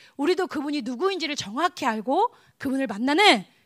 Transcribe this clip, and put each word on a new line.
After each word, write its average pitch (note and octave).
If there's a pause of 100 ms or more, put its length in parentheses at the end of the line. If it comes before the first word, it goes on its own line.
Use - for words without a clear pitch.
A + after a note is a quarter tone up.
(180)
우리도 E4+
그분이 D4
누구인지를 D4
정확히 C#4
알고 B3+ (240)
그분을 C4+
만나는 C4 (200)